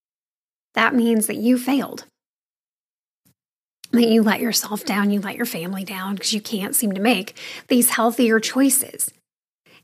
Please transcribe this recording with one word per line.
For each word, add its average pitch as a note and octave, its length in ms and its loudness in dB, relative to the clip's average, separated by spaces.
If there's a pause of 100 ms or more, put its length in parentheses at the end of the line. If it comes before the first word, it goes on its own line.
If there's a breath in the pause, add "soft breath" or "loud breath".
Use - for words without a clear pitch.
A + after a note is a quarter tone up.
(760)
that A3 200 2
means A3+ 320 2
that G#3+ 100 -6
you A#3+ 220 2
failed, B3+ 460 -4 (1900)
that A#3 180 4
you A3+ 140 6
let G#3 180 2
yourself G#3+ 440 -4
down, G3+ 260 0
you G3+ 100 0
let F#3+ 160 -6
your A#3+ 100 -4
family F#3+ 380 -8
down, F#3+ 320 -8
'cause - 160 -4
you G#3 80 -2
can't G3+ 360 -6
seem G#3 160 0
to F#3 80 -6
make F#3+ 360 0 (320 loud breath)
these A#3+ 220 4
healthier A#3 480 2
choices. - 720 0 (720 soft breath)